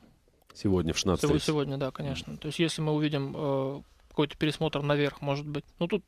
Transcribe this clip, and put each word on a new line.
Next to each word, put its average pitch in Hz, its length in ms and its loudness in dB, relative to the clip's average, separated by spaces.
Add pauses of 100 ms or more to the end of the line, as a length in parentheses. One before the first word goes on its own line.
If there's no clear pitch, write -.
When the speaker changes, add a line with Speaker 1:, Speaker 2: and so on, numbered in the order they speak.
(560)
Speaker 1:
Сегодня, 90 380 4
в - 20 -6
шестнадцать. 95 340 2
Speaker 2:
Сего-, 147 80 6
сегодня, 143 400 0
да, 135 140 -2
конечно. 147 460 -8
То - 100 -8
есть, 147 100 -6
если 165 240 2
мы 151 120 0
увидим, 147 420 0
э, 139 460 -2 (280)
какой-то - 280 0
пересмотр 151 440 0
наверх, 143 400 2
может 143 240 -2
быть... 147 200 -6 (120)
Ну, 170 100 0
тут 196 200 0